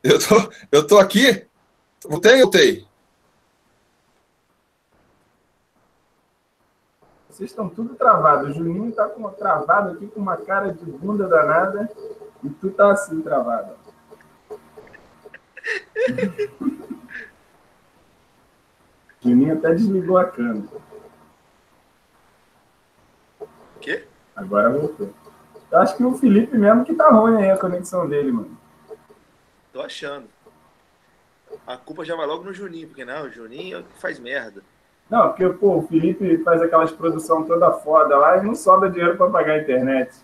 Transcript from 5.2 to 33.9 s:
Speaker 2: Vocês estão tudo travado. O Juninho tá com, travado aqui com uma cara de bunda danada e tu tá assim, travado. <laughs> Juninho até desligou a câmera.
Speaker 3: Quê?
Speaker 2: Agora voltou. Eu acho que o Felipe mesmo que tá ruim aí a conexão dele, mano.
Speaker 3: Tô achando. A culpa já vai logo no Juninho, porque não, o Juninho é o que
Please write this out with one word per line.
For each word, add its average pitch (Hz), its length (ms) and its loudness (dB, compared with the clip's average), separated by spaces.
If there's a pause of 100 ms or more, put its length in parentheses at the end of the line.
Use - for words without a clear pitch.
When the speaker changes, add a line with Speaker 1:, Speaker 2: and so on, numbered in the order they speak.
Speaker 2:
Vocês - 220 -14
estão 202 180 -8
tudo - 260 -10
travado. 156 520 2
O 139 60 -8
Juninho 170 400 -6
tá 214 160 -2
com, 214 220 -12
travado 185 600 -2
aqui 202 160 -14
com 214 120 -14
uma 185 160 -4
cara 196 360 -6
de 165 180 -14
bunda 190 380 -6
danada 175 600 0 (520)
e 139 80 -10
tu 190 200 -8
tá 202 220 4
assim, 160 280 -4
travado. 120 540 -6 (2250)
<laughs> 214 920 -6 (2250)
Juninho 131 340 2
até 165 200 0
desligou 185 440 0
a - 60 2
câmera. 113 400 -6 (3250)
Speaker 3:
Quê? - 240 -10 (300)
Speaker 2:
Agora 101 360 0
voltou. 135 400 -6 (600)
Eu 160 80 4
acho 190 180 2
que 240 80 -2
o 254 120 0
Felipe 233 400 2
mesmo 220 280 4
que 330 100 -4
tá 311 160 6
ruim 226 320 6
aí 190 80 4
a 190 80 4
conexão 180 500 -4
dele, 139 240 -2
mano. - 240 -8 (1160)
Speaker 3:
Tô 135 100 -10
achando. 143 440 -12 (1400)
A 127 100 -12
culpa 156 280 -16
já 165 120 -8
vai 156 100 -6
logo 165 180 -8
no 196 80 -14
Juninho, 170 360 -16
porque 131 160 -20
não, 143 220 -12
o 123 40 -16
Juninho 135 480 -16
é - 20 -14
o 180 40 -20
que - 160 -20